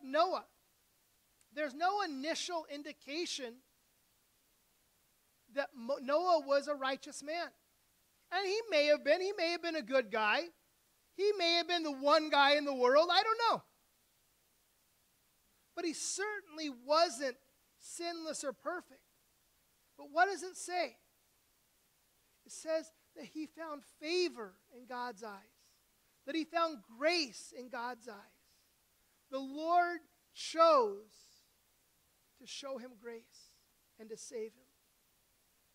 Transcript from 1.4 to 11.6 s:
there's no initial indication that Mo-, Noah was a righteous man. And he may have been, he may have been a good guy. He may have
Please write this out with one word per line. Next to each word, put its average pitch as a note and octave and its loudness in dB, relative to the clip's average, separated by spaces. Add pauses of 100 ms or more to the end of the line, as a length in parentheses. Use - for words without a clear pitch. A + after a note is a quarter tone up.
there's C#4+ -4
no F#4 0
initial D#4 -4
indication C#4+ -8 (2000)
that C#4 -2
Mo-, C4 -6
Noah D#4 2
was C#4 2
a D4 -2
righteous C4+ -6
man. D#4 -6 (840)
And F#4+ -2
he G#4 0 (120)
may D4 4
have D4 4
been, D4+ 4
he G4 -2
may E4+ 0
have E4+ -4
been E4 -4
a D#4 -4
good A#3+ 0
guy. A3 2 (720)
He G4+ 2
may E4+ 4
have E4+ 2